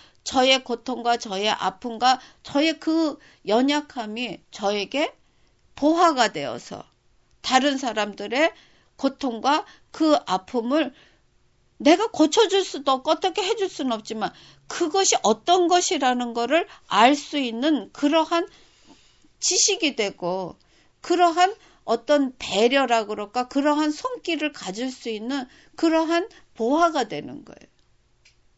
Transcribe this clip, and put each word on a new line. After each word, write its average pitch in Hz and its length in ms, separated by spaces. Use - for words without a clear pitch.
저의 262 380
고통과 240 540
저의 208 320
아픔과 233 720
저의 311 360
그 320 400
연약함이 240 920
저에게 208 640
보화가 302 580
되어서 135 520
다른 269 380
사람들의 214 760
고통과 269 680
그 311 260
아픔을 247 680
내가 349 300
고쳐줄 381 540
수도 277 300
없고 262 180
어떻게 349 320
해줄 392 280
수는 262 220
없지만 220 380
그것이 359 540
어떤 339 440
것이라는 269 680
거를 247 340
알 240 300
수 294 220
있는 240 540
그러한 320 540
지식이 370 560
되고 185 600
그러한 359 540
어떤 262 540
배려라 233 680
그럴까? 214 420
그러한 294 420
손길을 330 640
가질 214 380
수 254 180
있는 240 400
그러한 330 520
보화가 294 540
되는 135 380
거예요. - 240